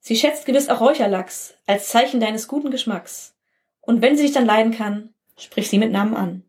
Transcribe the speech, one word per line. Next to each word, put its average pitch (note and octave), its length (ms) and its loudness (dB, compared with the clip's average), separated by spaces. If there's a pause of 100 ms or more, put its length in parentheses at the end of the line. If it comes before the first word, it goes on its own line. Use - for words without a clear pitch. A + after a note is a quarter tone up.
Sie - 140 -2
schätzt D4 300 0
gewiss C#4 240 2
auch B3 100 0
Räucherlachs A3 760 0 (100)
als G3+ 240 -2
Zeichen B3+ 300 2
deines A3 280 -4
guten C#4+ 240 -4
Geschmacks. - 640 -8 (460)
Und A#3 200 2
wenn C4 140 4
sie D4 80 2
dich C#4+ 80 2
dann C4+ 140 2
leiden A3 280 4
kann, G#3 400 -6 (240)
sprich - 320 -6
sie G3 80 2
mit A3 140 2
Namen G#3 240 0
an. F#3 340 -6